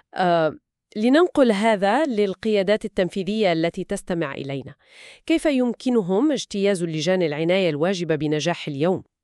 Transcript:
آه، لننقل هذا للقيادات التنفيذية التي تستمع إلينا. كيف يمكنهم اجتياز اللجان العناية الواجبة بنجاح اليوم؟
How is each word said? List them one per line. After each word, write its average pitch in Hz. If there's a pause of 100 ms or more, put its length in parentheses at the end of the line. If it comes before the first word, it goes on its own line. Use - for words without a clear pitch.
(140)
آه، 170 (400)
لننقل 262
هذا 208
للقيادات 208
التنفيذية 196
التي 170
تستمع 165
إلينا. 135 (520)
كيف 320
يمكنهم 247
اجتياز 196
اللجان 170
العناية 165
الواجبة 165
بنجاح 156
اليوم؟ 151 (220)